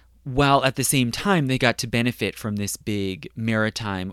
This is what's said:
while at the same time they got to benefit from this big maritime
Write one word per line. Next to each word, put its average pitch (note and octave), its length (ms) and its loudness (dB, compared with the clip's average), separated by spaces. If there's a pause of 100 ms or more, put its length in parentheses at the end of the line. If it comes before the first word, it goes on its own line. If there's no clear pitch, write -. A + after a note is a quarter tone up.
(240)
while C#3 380 4
at C3 140 0
the C3 80 -2
same B2 260 2
time F3 360 2
they C3 100 2
got B2 220 2
to - 80 -6
benefit A#2 500 -2
from G#2+ 200 -4
this G2+ 200 -4
big G2 580 -4
maritime G#2+ 800 -2